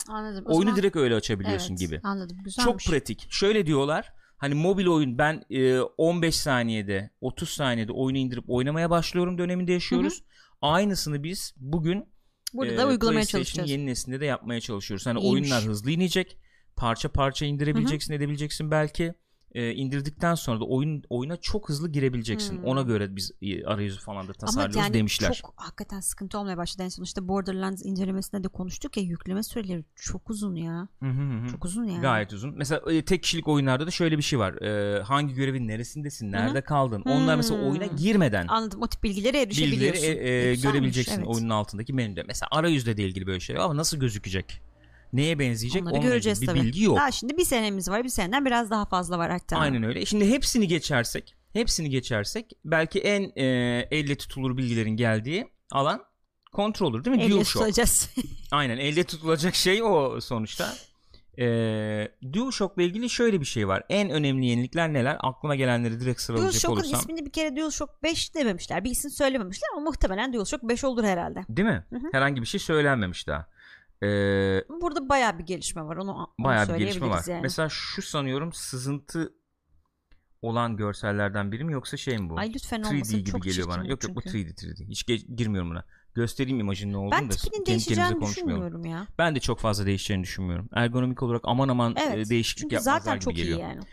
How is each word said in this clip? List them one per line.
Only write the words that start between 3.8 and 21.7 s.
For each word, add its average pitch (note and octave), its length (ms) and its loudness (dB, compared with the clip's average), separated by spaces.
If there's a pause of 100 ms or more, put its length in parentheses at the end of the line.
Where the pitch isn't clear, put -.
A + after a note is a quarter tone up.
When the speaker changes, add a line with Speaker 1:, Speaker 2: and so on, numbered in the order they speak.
Speaker 2:
Hani C#3+ 180 0
mobil F#3 320 4
oyun D3+ 300 4
ben, D3+ 320 2
e, B2+ 300 4
on E3 420 2
beş E3 140 2
saniyede, A2 760 0 (100)
otuz B2+ 280 -6
saniyede A#2 420 -2
oyunu C3 260 0
indirip B2 300 -2
oynamaya D3 420 0
başlıyorum F3 480 0
döneminde F3+ 340 0
yaşıyoruz. B3 420 2
Speaker 1:
Hı - 100 -14
hı. - 380 -20
Speaker 2:
Aynısını D#3 600 2
biz E3+ 340 -8
bugün, E3 480 -2 (480)
Speaker 1:
Burada A#3+ 200 -2
Speaker 2:
e, A3+ 40 -2
Speaker 1:
da B3 100 4
uygulamaya A3+ 280 4
Speaker 2:
PlayStation G#3+ 280 2
Speaker 1:
çalışacağız. D#3 260 -4
Speaker 2:
yeni C#3 160 -2
neslinde C3 340 -4
de D3 60 -2
yapmaya A#2+ 360 -2
çalışıyoruz. G2+ 440 -6
Hani A#2+ 140 0
Speaker 1:
İyiymiş. C#3 320 4
Speaker 2:
oyunlar A#2+ 120 2
hızlı G#2+ 280 -2
inecek. F3+ 460 0 (380)
Parça A#2 340 0
parça C#3 360 0
indirebileceksin, D3 680 0
Speaker 1:
Hı D3+ 40 -2
hı. - 0 -
Speaker 2:
edebileceksin D3 540 -4
belki. D#3 420 0 (380)
E, A#2+ 200 -2
indirdikten C#3 640 0
sonra A#2+ 240 -2
da A2+ 60 -2
oyun, C#3+ 440 0
oyuna C3+ 280 -4
çok - 320 -2
hızlı D#3 220 -2